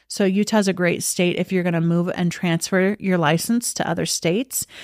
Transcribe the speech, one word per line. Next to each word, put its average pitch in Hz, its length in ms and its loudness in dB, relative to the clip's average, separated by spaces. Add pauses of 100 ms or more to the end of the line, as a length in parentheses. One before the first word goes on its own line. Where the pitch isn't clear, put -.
So - 160 -2
Utah's 208 420 2
a 190 60 2
great 180 320 0
state 180 320 0
if 180 160 -2
you're 185 100 2
gonna 170 180 0
move 170 320 2
and 175 200 0
transfer 185 680 0
your 185 200 0
license 170 560 0
to - 140 -4
other 175 180 -2
states. - 600 -2 (180)